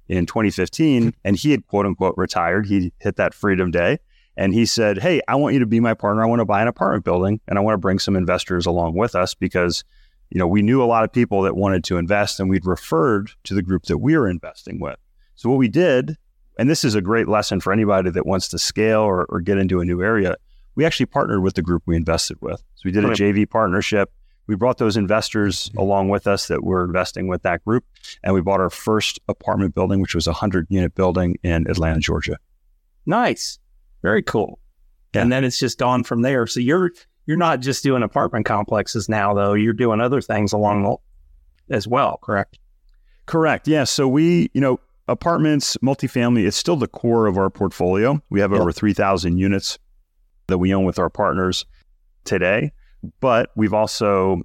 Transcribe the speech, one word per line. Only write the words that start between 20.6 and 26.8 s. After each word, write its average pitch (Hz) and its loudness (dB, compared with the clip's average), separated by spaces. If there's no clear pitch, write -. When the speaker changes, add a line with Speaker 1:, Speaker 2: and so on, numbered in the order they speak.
Speaker 1:
we 147 2
actually 156 0
partnered 107 -2
with 92 0
the 87 -2
group 85 0
we 85 2
invested 80 -2
with. - -8
So - -20
we 95 -4
did 101 2
a - 2
Speaker 2:
Right. 110 0
Speaker 1:
J 101 2
V 101 2
partnership. 101 0
We 107 -2
brought 120 0
those 110 2
investors 104 0
along 98 0
with 101 0
us 101 0
that 78 -2
were 90 0